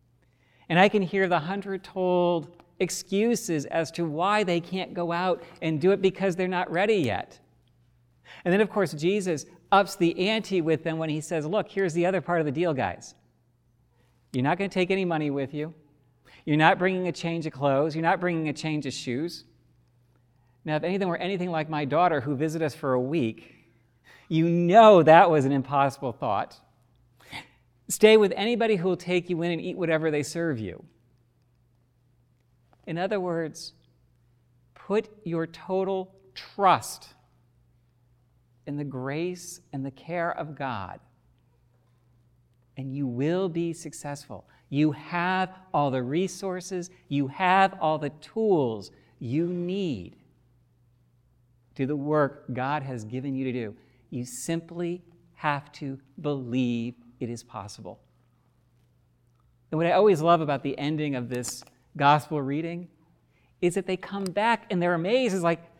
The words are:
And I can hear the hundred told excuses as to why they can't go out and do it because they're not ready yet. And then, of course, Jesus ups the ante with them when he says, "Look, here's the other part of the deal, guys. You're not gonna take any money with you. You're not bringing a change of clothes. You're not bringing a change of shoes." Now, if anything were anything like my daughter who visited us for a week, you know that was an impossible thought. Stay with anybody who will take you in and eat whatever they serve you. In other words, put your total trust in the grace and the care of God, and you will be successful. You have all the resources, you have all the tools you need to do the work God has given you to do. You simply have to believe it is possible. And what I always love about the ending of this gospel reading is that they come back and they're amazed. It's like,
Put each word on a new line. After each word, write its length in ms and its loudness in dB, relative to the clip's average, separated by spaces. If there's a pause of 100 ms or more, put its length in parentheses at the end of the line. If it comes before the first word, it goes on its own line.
(680)
And 100 4
I 100 8
can 140 2
hear 260 0
the 120 2
hundred 420 -6
told 760 0 (240)
excuses 840 0
as 240 -2
to 180 -4
why 340 0
they 160 0
can't 360 -6
go 180 -4
out 300 0 (180)
and 180 -2
do 120 4
it 100 2
because 340 0
they're 140 -2
not 220 -2
ready 240 2
yet. 440 -2 (1040)
And 120 2
then, 80 4
of 80 0
course, 240 -2
Jesus 500 -2 (260)
ups 260 4
the 340 2
ante 320 -2
with 200 0
them 140 -4
when 140 -4
he 100 -4
says, 240 -4
"Look, 240 -2
here's 240 -2
the 140 0
other 160 0
part 180 0
of 60 0
the 60 -2
deal, 200 0
guys. 420 -4 (1160)
You're 120 -2
not 120 2
gonna 140 -4
take 200 0
any 140 0
money 240 -2
with 240 -4
you. 220 -8 (720)
You're 100 2
not 220 6
bringing 280 0
a 60 -2
change 320 -6
of 80 -6
clothes. 420 0
You're 80 -4
not 180 2
bringing 280 -2
a 60 -4
change 320 -4
of 80 -6
shoes." 500 -6 (1200)
Now, 120 -2
if 60 -4
anything 260 -2
were 100 -2
anything 320 -4
like 180 -4
my 160 -4
daughter 380 2
who 120 -4
visited 300 -2
us 100 -4
for 200 -2
a 60 2
week, 680 -4 (600)
you 200 2
know 540 10
that 280 10
was 140 4
an 80 2
impossible 600 0
thought. 480 -4 (1300)
Stay 280 8
with 200 4
anybody 400 0
who 120 -2
will 80 0
take 320 -2
you 140 -2
in 80 -2
and 100 -4
eat 160 -8
whatever 340 0
they 120 0
serve 360 -4
you. 280 -10 (2000)
In 120 -8
other 220 -2
words, 540 -6 (1000)
put 360 -4 (140)
your 220 -4
total 680 -4 (200)
trust 800 0 (1500)
in 100 -8
the 80 -6
grace 760 -8 (120)
and 120 -8
the 60 -8
care 400 -6
of 240 -8
God, 460 -8 (1800)
and 180 -10
you 120 -4
will 420 -2
be 240 -4
successful. 760 -14 (200)
You 240 2
have 640 -4 (160)
all 180 2
the 120 -2
resources, 880 -6 (180)
you 200 0
have 520 4
all 180 0
the 120 -4
tools 800 0 (280)
you 280 -2
need 720 -4 (1600)
to 80 -6
do 40 0
the 100 -4
work 560 0
God 300 -4
has 220 -8
given 300 -8
you 100 -4
to 80 -4
do. 240 -6 (340)
You 140 -8
simply 800 -8 (320)
have 380 -4
to 280 -10 (200)
believe 720 -2 (260)
it 100 -6
is 140 -12
possible. 560 -16 (1700)
And 80 -2
what 80 2
I 60 2
always 280 6
love 200 4
about 220 -2
the 160 -4
ending 360 -4
of 140 -6
this 360 -8 (320)
gospel 440 2
reading 480 -6 (720)
is 140 0
that 120 -2
they 100 -2
come 280 -8
back 460 0
and 100 0
they're 140 2
amazed. 400 0
It's 80 -2
like, 180 0 (200)